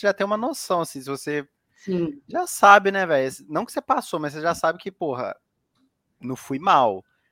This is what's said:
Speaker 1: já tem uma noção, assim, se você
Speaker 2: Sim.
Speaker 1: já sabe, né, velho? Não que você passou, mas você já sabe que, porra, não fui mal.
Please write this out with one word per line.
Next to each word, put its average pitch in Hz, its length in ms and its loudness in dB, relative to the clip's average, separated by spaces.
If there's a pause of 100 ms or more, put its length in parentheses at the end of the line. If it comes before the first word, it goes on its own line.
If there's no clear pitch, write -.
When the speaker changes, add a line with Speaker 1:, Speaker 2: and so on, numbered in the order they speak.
Speaker 1:
já 196 60 2
tem 196 120 -2
uma 208 120 -2
noção, 220 440 -4
assim, 143 200 -8
se 131 80 -12
você 147 360 -6 (340)
Speaker 2:
Sim. 170 480 -4
Speaker 1:
já 349 180 -4
sabe, 202 460 6
né, 196 140 -2
velho? 135 260 2 (160)
Não 160 180 -4
que - 60 -18
você 285 100 -6
passou, 262 380 -2
mas 147 140 -6
você 151 80 -10
já 165 120 0
sabe 165 260 -2
que, 190 120 -10
porra, 123 440 -6 (840)
não 127 140 -6
fui 135 240 -8
mal. 135 440 4 (280)